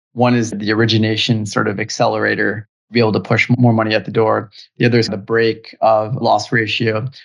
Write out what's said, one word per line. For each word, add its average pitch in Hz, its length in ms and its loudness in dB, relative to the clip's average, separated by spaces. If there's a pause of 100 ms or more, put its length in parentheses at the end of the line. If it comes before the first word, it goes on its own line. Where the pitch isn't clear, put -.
(140)
One 123 200 2
is 113 180 -2
the 104 200 -4
origination 110 720 0
sort 107 240 -2
of 101 100 -4
accelerator, 107 880 -2 (240)
be 113 80 0
able 113 140 2
to 104 80 0
push 110 260 0 (120)
more 120 160 4
money 110 200 0
at 104 120 -2
the - 40 -10
door. 110 400 0 (280)
The 113 80 2
other 117 120 4
is 107 100 2
the 101 100 -6
break 113 640 -2
of 110 340 2
loss 117 340 0
ratio. 110 560 -2 (180)